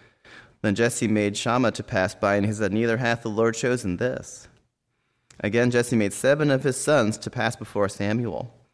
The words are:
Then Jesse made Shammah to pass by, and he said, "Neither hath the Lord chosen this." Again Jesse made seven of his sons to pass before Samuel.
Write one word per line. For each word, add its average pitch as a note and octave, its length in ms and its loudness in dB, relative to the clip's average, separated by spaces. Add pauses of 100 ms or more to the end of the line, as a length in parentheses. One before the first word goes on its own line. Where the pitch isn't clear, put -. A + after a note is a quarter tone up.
(640)
Then G#2 120 2
Jesse A#2 320 0
made G#2 300 2
Shammah A#2+ 360 0
to - 100 -8
pass F#2+ 320 0
by, G2+ 220 2
and G2+ 100 2
he G#2+ 80 0
said, G2+ 180 -2
"Neither A2+ 240 0
hath A#2 240 0
the - 80 -6
Lord A2+ 260 2
chosen A#2 440 -2
this." - 500 -6 (920)
Again A#2 300 2
Jesse A#2+ 260 2
made G2+ 180 0
seven D3 360 2
of C3+ 120 2
his C3+ 160 -2
sons A#2 400 2
to - 100 -10
pass A2+ 280 -4
before G2+ 340 -2
Samuel. G#2+ 640 -4 (200)